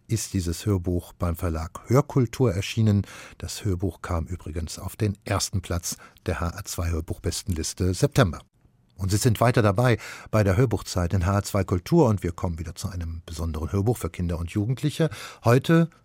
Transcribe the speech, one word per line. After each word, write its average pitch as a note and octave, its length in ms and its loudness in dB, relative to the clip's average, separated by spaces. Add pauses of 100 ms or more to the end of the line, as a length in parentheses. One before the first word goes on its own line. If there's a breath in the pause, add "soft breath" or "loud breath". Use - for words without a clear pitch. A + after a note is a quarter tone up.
ist - 260 -2
dieses F2 320 -2
Hörbuch F2+ 480 0
beim F2 220 -2
Verlag E2 520 -4
Hörkultur B2 640 2
erschienen. G2+ 520 2 (340 loud breath)
Das - 260 -10
Hörbuch F#2 380 -2
kam E2 240 -2
übrigens E2+ 500 -8
auf F#2 180 -10
den G2 300 0
ersten - 360 -2
Platz - 360 -4 (300 loud breath)
der E2+ 120 -2
H E2+ 100 -2
R G2 160 -10
zwei E2+ 260 -4
Hörbuchbestenliste E2+ 1040 -2
September. A#2 440 2 (580)
Und F#2+ 120 -4
Sie G2+ 80 2
sind A2+ 240 2
weiter A#2 220 4
dabei G#2+ 340 4 (320 loud breath)
bei A2 140 2
der F#2+ 140 4
Hörbuchzeit G2 560 0
in F2 120 2
H G2 80 2
R G2+ 100 2
zwei G2 200 0
Kultur C3+ 440 4
und G#2 140 2
wir E2+ 120 -4
kommen E2 260 -6
wieder E2 160 -10
zu - 120 -8
einem E2 380 -6
besonderen D#2 460 -6
Hörbuch G2+ 260 2
für - 140 -6
Kinder F2 260 -2
und E2+ 140 -6
Jugendliche. C3 580 -2 (340 loud breath)
Heute D#3+ 460 6 (140)